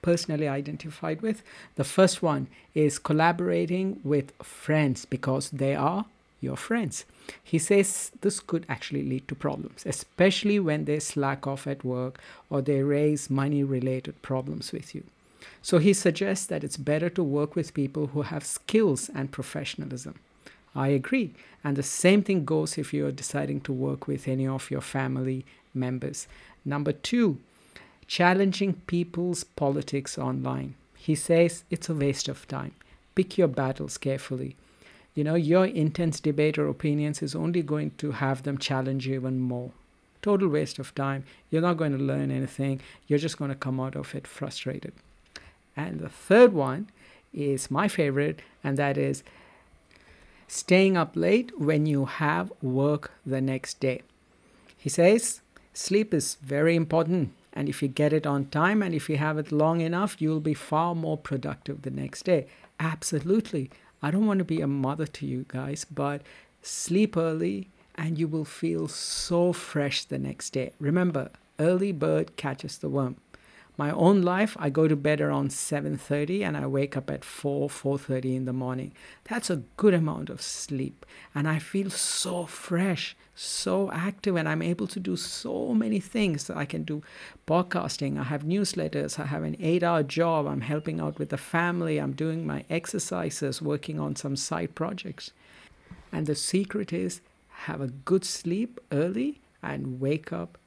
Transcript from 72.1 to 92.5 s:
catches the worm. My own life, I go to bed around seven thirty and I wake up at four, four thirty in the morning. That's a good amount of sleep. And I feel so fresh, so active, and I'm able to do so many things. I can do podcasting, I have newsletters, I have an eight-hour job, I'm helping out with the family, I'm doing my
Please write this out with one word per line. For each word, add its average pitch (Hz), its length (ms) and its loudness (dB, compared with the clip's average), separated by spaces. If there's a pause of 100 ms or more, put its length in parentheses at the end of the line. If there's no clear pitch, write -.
catches 135 400 -6
the 143 140 -6
worm. 135 260 0 (600)
My 147 140 -2
own 185 320 6
life, 180 380 2
I 151 100 0
go 160 160 6
to 151 80 6
bed 147 260 2
around 139 320 0
seven 147 440 -4
thirty 147 480 -2
and 156 120 -2
I 139 100 -2
wake 139 300 0
up 139 140 -6
at 139 140 -6
four, 143 440 -4
four 139 300 -2
thirty 131 380 -2
in 131 80 -2
the 127 80 -4
morning. 127 400 -4 (320)
That's 226 260 -4
a 143 140 -2 (120)
good 202 180 8
amount 160 360 0
of - 120 -12
sleep. - 600 -6 (300)
And 143 140 0
I 156 100 2
feel 196 320 -2
so 175 560 -2
fresh, - 720 -2 (180)
so - 560 -2
active, 185 460 -2
and 160 120 0
I'm 156 140 0
able 175 240 0
to 190 140 -6
do 185 160 -2
so - 580 -4
many 214 240 2
things. 185 500 -2
I - 180 -4
can 160 180 -4
do 151 180 -6 (460)
podcasting, 160 680 0
I 143 60 -2
have 143 220 -4
newsletters, 156 720 -2
I 151 80 -6
have 151 160 -4
an 156 160 -4
eight-hour 170 460 2
job, 160 420 0
I'm 143 140 -4
helping 151 400 -4
out 151 180 -4
with 147 120 -6
the 143 60 -4
family, 170 600 0
I'm 139 140 -2
doing 160 340 -4
my 139 240 -4